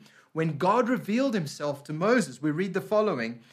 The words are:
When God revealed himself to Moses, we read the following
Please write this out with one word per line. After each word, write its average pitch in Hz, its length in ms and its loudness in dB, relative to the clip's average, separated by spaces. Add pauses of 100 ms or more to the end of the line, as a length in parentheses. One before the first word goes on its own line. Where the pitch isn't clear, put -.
(320)
When 160 260 -2
God 214 300 4
revealed 233 460 0
himself 147 500 -4
to - 80 -10
Moses, 175 500 0
we 156 80 0
read 180 240 -2
the 190 60 0
following 180 600 0 (120)